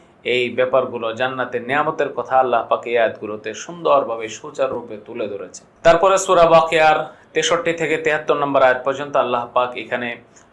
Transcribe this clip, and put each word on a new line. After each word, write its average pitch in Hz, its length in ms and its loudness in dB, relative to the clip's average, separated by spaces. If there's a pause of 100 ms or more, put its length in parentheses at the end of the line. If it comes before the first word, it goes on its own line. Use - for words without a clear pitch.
(240)
এই 123 260 0
ব্যাপারগুলো, 120 640 0
জান্নাতের 123 540 -6
নিয়ামতের 147 460 -2
কথা 120 240 -2
আল্লাহ 120 300 2
পাক 117 200 -2
এই 120 100 0
আয়াতগুলোতে 107 560 -2
সুন্দরভাবে 139 760 -2
সুচারুরূপে 120 680 -8
তুলে 113 300 -10
ধরেছেন। 98 400 -14 (160)
তারপরে 175 340 6
সূরা 185 280 4
বাকিয়ার 160 680 4 (200)
তেষট্টি 165 400 0
থেকে 160 240 -2
তেহাত্তর 151 400 0
নম্বর 143 260 2
আয়াত 127 200 4
পর্যন্ত 139 320 -4
আল্লাহ 123 380 0
পাক 123 220 0
এখানে, 120 460 -8 (320)